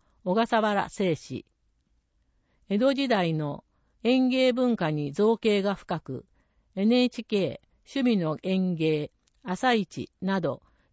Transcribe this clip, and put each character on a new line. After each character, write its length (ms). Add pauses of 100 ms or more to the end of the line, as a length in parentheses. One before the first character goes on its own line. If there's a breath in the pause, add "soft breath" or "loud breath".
(240)
小 100
笠 260
原 220
誠 340
氏。 280 (1200)
江 100
戸 160
時 140
代 260
の 300 (400)
園 240
芸 240
文 240
化 160
に 200
造 220
詣 280
が 120
深 240
く、 280 (500)
エ 100
ヌ 100
エ 80
イ 60
チ 140
ケ 380
ー 40 (260)
趣 240
味 60
の 200
園 340
芸、 340 (320)
朝 300
市 380 (100)
な 200
ど、 220 (300)